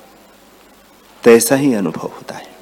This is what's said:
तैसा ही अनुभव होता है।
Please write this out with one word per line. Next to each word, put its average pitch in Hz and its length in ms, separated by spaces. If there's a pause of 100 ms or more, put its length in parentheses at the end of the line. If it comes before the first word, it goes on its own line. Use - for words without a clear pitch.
(1200)
तैसा 117 320
ही 135 180
अनुभव 92 340
होता - 280
है। - 260